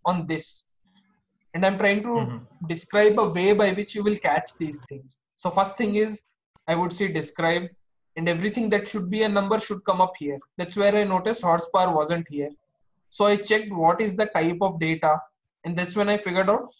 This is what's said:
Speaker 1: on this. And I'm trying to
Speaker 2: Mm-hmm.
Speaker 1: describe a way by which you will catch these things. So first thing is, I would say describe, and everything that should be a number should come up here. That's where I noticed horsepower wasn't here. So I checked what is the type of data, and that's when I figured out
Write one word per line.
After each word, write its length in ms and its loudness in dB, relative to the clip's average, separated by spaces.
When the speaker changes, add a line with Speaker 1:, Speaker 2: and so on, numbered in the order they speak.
Speaker 1:
on 200 0
this. 420 -8
And 140 2
I'm 120 2
trying 240 2
to 60 -8
Speaker 2:
Mm-hmm. 580 -6
Speaker 1:
describe 520 4
a 100 2
way 240 2
by 200 4
which 220 -6
you 100 -4
will 120 2
catch 420 -2
these 300 -6
things. 300 -18
So 140 -4
first 260 0
thing 200 0
is, 260 -2
I 80 0
would 160 -2
say 200 -2
describe, 560 -2
and 120 -2
everything 420 -2
that 160 0
should 240 -6
be 140 0
a 40 2
number 300 0
should 260 -8
come 160 0
up 180 2
here. 200 -6
That's 200 -8
where 180 4
I 100 2
noticed 380 -2
horsepower 520 2
wasn't 340 0
here. 220 -6
So 180 0
I 100 4
checked 360 -2
what 280 2
is 140 -2
the 120 0
type 340 0
of 180 0
data, 400 2
and 120 -6
that's 200 -4
when 120 2
I 80 2
figured 320 0
out 320 0